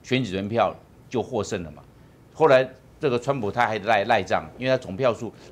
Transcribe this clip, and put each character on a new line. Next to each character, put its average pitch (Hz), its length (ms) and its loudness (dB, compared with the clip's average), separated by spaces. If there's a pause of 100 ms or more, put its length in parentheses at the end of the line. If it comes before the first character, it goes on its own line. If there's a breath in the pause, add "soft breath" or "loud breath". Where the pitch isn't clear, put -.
选 127 220 -2
举 92 80 -8
人 98 160 -6
票 104 260 0 (360)
就 113 120 -2
获 104 220 -4
胜 95 180 -6
了 78 100 -12
嘛。 71 100 -20 (500 soft breath)
后 156 140 4
来 131 200 6 (320)
这 147 120 0
个 120 80 0
川 139 200 -2
普 101 120 -2
他 120 160 0
还 110 140 -2
赖， 104 240 2
赖 113 180 2
账， 85 340 -2
因 123 80 -10
为 131 60 0
他 131 120 0
总 92 140 -10
票 123 160 0
数， 104 180 -8 (200 loud breath)